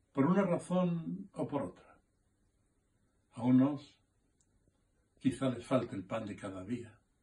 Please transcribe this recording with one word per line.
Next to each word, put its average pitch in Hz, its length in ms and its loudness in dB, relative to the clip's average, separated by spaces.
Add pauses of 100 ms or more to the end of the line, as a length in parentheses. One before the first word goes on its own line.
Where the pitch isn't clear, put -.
(120)
por 139 140 4
una 190 160 4
razón 175 880 -2
o - 160 -6
por 143 140 -2
otra. - 360 -14 (1300)
A 120 100 -12
unos 131 540 4 (1200)
quizá 135 300 0
les 120 160 -4
falte 123 320 -2
el 95 80 -8
pan 110 220 -8
de 101 100 -8
cada 95 280 -10
día, - 340 -10 (240)